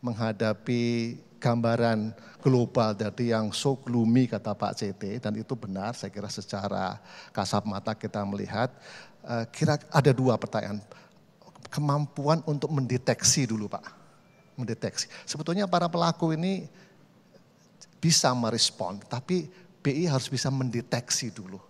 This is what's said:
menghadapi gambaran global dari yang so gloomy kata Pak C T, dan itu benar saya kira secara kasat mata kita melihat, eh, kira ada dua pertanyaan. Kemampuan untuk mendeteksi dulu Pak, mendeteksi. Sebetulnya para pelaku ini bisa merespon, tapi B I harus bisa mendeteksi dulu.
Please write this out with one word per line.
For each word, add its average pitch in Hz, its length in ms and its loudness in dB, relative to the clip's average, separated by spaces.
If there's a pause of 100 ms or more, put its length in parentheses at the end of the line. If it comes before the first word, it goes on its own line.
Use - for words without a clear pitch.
menghadapi 117 1120 0 (240)
gambaran 117 800 2 (240)
global 117 560 4
dari 110 320 -2
yang 110 240 0
so 139 240 0
gloomy 120 480 4
kata 107 320 -4
Pak 101 160 -2
C 104 160 -4
T, 101 320 -6
dan 107 160 -4
itu 110 160 -6
benar 110 400 -6
saya 101 160 -10
kira 104 240 -10
secara 98 640 -4 (320)
kasat 101 320 0
mata 101 320 -4
kita 104 320 -4
melihat, 101 480 -2 (480)
eh, 113 320 -4
kira 151 240 2 (160)
ada 143 160 6
dua 127 320 4
pertanyaan. 104 400 -4 (880)
Kemampuan 147 800 0
untuk 147 240 -2
mendeteksi 127 720 2
dulu 107 240 -2
Pak, - 160 -8 (720)
mendeteksi. 113 480 -4 (240)
Sebetulnya 175 400 -2
para 175 160 4
pelaku 170 480 2
ini 180 320 -2 (1400)
bisa 160 320 4
merespon, 110 720 -2
tapi 160 400 -4 (320)
B 139 160 0
I 165 160 0
harus 135 160 0
bisa 135 240 -2
mendeteksi 120 800 -2
dulu. 92 400 -14